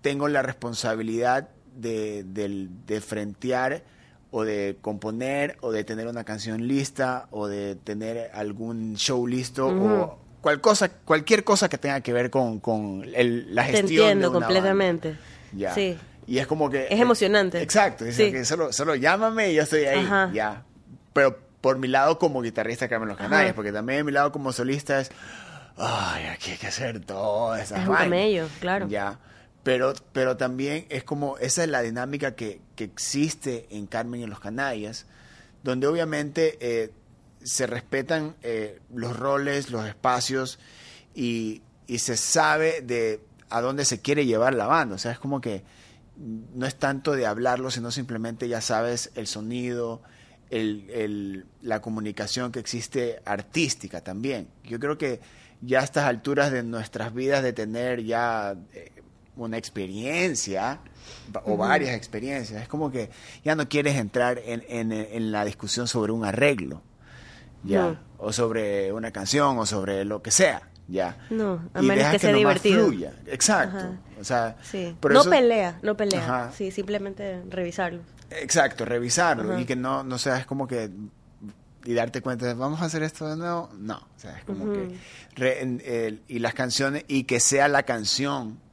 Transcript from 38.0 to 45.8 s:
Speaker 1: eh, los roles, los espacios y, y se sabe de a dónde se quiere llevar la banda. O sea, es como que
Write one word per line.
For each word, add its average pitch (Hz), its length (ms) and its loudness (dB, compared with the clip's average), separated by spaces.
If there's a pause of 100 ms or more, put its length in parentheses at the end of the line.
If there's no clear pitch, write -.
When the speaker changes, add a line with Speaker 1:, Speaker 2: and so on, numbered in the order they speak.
Speaker 1:
eh, 110 360 -4 (140)
los 120 240 -6
roles, 139 540 0
los 110 160 -4
espacios 131 720 0 (580)
y, 117 460 -2 (260)
y 120 120 -4
se 123 180 -2
sabe 156 640 2
de 117 380 0 (300)
a 117 120 0
dónde 135 240 0
se 120 140 2
quiere 147 260 2
llevar 120 300 4
la 107 120 0
banda. 135 280 2
O 95 40 -10
sea, 117 120 -4
es 117 80 -8
como 139 220 -4
que 104 220 -6 (540)